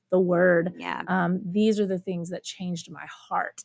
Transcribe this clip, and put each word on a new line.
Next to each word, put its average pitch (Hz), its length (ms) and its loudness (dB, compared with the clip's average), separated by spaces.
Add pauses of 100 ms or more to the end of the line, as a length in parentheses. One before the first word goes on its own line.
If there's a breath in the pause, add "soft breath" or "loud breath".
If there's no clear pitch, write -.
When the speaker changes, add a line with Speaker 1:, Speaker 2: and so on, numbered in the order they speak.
Speaker 1:
the 185 100 4
word. 180 580 4
Speaker 2:
Yeah. 175 300 -6
Speaker 1:
Um, 185 380 0
these 208 340 2
are 208 60 2
the 185 140 -2
things 175 320 -6
that - 120 -10
changed 180 460 -8
my 151 160 -14
heart. - 600 -8